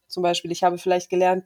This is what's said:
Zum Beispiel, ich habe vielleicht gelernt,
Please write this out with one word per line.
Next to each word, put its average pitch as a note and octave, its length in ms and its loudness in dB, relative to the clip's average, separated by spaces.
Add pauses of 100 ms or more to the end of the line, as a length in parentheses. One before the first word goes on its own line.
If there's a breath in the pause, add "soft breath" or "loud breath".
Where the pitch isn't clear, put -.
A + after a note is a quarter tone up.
Zum F3+ 140 -6
Beispiel, F3 280 -2
ich E3+ 140 -2
habe F3 140 2
vielleicht F3+ 320 -2
gelernt, F#3 360 2